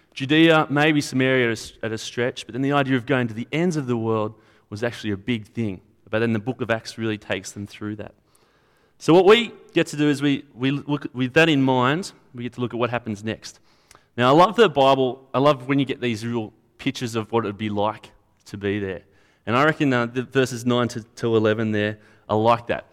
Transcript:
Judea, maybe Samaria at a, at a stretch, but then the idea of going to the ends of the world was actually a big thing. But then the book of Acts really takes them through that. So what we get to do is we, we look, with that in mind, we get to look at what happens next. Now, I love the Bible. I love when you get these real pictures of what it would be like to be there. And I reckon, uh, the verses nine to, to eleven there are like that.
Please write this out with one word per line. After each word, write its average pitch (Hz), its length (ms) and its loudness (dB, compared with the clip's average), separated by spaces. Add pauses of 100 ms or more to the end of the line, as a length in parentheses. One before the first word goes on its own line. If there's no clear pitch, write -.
(140)
Judea, 156 560 4
maybe 147 320 2
Samaria 131 500 0
at 110 60 -4
a, - 280 -12
at 110 60 -4
a 110 60 -6
stretch, - 480 -6
but 104 80 -16
then 127 80 -4
the 139 100 0
idea 135 240 0
of 117 80 -2
going 127 240 0
to 110 60 -8
the 117 180 -8
ends 165 240 0
of 139 100 -4
the 123 120 -2
world 110 360 -2 (360)
was 107 120 -8
actually 113 280 -6
a 101 60 -2
big 110 300 -6
thing. 104 360 -8 (260)
But 110 120 -2
then 113 120 0
the 113 60 0
book 117 240 -6
of 107 80 -4
Acts - 260 -4
really 110 220 -4
takes 98 340 -8
them 101 140 -12
through 107 300 -12
that. 104 180 -16 (840)
So - 140 2
what 180 140 8
we 220 260 6 (220)
get 165 140 0
to - 80 -12
do 147 120 2
is 139 140 0
we, 143 320 0
we 127 160 -2
look, 143 420 -4
with 123 220 -4
that 165 160 6
in 139 120 4
mind, 131 500 0 (220)
we 120 100 -12
get 120 100 -10
to 123 80 -6
look 117 100 -4
at 117 80 -6
what 120 80 0
happens 113 340 -6
next. - 380 -10 (560)
Now, 123 120 4
I 139 80 6
love 185 200 6
the 220 140 6
Bible. 135 640 2
I 127 40 2
love 135 300 2
when 139 100 2
you 139 60 2
get 120 160 -8
these 113 240 -4
real 117 300 -6 (240)
pictures 127 360 -6
of 110 160 -4
what 113 140 0
it 98 40 -4
would 101 100 -8
be 107 100 -6
like 104 420 -4 (360)
to - 100 -14
be 101 220 -2
there. 95 240 -8 (420)
And 107 100 -2
I 135 100 4
reckon, 151 280 2
uh, 120 140 0
the 120 160 -6
verses 123 420 -2
nine 120 240 2
to, 113 140 -8
to 113 340 -2
eleven 110 360 0
there 107 260 -2 (320)
are 107 80 2
like 113 300 2
that. - 240 -4